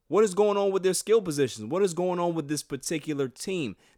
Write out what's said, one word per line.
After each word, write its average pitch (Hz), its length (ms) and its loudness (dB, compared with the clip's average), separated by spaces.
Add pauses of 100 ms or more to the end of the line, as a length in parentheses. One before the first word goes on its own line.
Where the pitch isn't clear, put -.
What 202 160 6
is 190 80 -2
going 202 240 2
on 196 140 2
with 190 120 0
their 185 100 2
skill 214 280 2
positions? 135 500 -2
What 180 100 0
is 190 120 2
going 180 260 -2
on 175 160 0
with 147 140 -4
this 147 120 -4
particular 143 680 -4
team? 151 480 -6 (200)